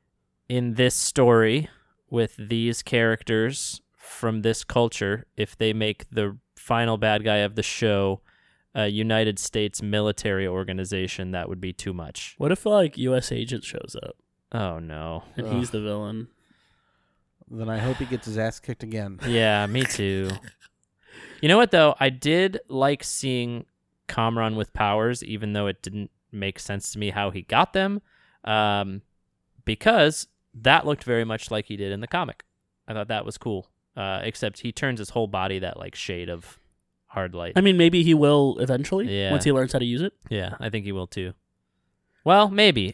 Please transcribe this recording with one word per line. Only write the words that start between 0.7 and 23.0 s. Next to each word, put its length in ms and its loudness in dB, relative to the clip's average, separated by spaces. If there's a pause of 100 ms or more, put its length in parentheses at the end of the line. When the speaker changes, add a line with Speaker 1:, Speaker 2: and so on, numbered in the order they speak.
Speaker 1:
this 200 4
story, 760 6 (400)
with 300 -2
these 440 -2
characters 1000 0 (160)
from 460 -4
this 200 0
culture, 640 0 (100)
if 220 -4
they 140 2
make 380 -4
the 260 -2 (180)
final 420 0
bad 280 2
guy 140 2
of 180 0
the 60 0
show 580 0 (540)
a 140 -2
United 500 2
States 440 -4
military 640 0
organization, 840 -4
that 160 -6
would 120 -10
be 120 -8
too 200 -8
much. 460 -12
Speaker 2:
What 140 2
if, 140 -2
like, 320 4
U 180 2
S 160 -2
agent 320 -6
shows 360 -12
up? 160 -12 (360)
Speaker 1:
Oh, 260 -4
no. 460 -8 (120)
Speaker 2:
And 120 -6
he's 200 -2
Speaker 3:
Ugh. 40 -16
Speaker 2:
the 80 -4
villain. 480 -6 (1200)
Speaker 3:
Then 180 -8
I 100 -4
hope 180 -2
he 80 -6
gets 220 -6
his 120 -6
ass 220 -4
kicked 220 -12
again. 440 -8
Speaker 1:
Yeah, 400 4
me 180 0
too. 460 -2 (1120)
You 80 2
know 80 8
what, 140 6
though? 300 8
I 100 4
did 580 0
like 360 2